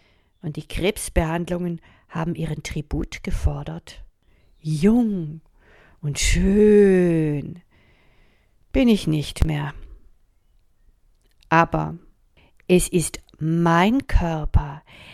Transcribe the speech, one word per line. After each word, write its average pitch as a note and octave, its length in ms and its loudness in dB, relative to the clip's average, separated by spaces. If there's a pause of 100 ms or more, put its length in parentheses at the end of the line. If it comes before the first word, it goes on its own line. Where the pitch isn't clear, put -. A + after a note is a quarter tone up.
(420)
Und D3+ 140 -10
die D3+ 120 -14
Krebsbehandlungen F3 1120 -4 (280)
haben E3 240 -4
ihren D#3+ 300 -6
Tribut - 600 -8
gefordert. D3 800 -6 (560)
Jung E3 840 0 (600)
und D3 160 -6
schön F3+ 1400 4 (1080)
bin C4 160 4
ich G#3+ 180 4
nicht D#3 400 -2
mehr. D3 280 -6 (1800)
Aber D#3+ 480 0 (680)
es F3+ 200 2
ist - 340 -4 (160)
mein E3+ 680 2
Körper, D3+ 760 -2 (320)